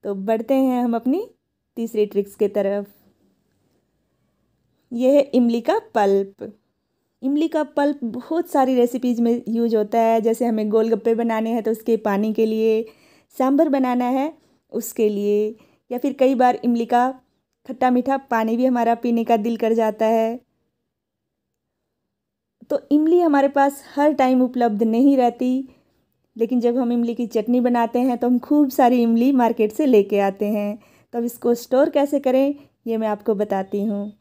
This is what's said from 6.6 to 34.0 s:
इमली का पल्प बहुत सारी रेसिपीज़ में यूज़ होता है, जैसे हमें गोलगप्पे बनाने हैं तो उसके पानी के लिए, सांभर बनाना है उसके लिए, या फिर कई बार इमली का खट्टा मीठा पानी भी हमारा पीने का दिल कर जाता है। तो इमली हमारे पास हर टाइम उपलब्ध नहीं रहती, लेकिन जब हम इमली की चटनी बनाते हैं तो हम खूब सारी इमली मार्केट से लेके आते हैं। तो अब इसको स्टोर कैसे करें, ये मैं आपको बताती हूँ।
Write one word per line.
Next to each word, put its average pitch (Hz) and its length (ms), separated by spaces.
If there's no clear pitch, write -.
इमली 294 260
का 311 140
पल्प 285 320
बहुत 277 460
सारी 262 240
रेसिपीज़ 240 480
में 240 260
यूज़ 226 280
होता 214 240
है, 226 200
जैसे 233 260
हमें 214 240
गोलगप्पे 220 460
बनाने 226 340
हैं 233 120
तो 220 80
उसके 226 280
पानी 214 360
के 220 120
लिए, 220 380
सांभर 277 340
बनाना 254 360
है 269 260
उसके 226 360
लिए, 208 480
या 247 80
फिर 277 160
कई 269 220
बार 247 280
इमली 233 220
का 247 240
खट्टा 254 240
मीठा 254 260
पानी 226 280
भी 254 100
हमारा 233 300
पीने 233 280
का 233 140
दिल 226 180
कर 220 180
जाता 220 320
है। 226 340
तो 294 100
इमली 320 280
हमारे 285 300
पास 277 320
हर 294 200
टाइम 254 280
उपलब्ध 240 420
नहीं 254 320
रहती, 254 520
लेकिन 226 240
जब 240 180
हम 240 140
इमली 233 220
की 240 140
चटनी 240 320
बनाते 240 400
हैं 247 180
तो 240 80
हम 247 140
खूब 294 300
सारी 247 320
इमली 233 320
मार्केट 226 380
से 311 140
लेके 208 340
आते 196 280
हैं। 208 300
तो 240 40
अब 233 60
इसको 240 320
स्टोर 269 340
कैसे 285 300
करें, 269 340
ये 226 100
मैं 220 120
आपको 208 280
बताती 202 480
हूँ। 202 360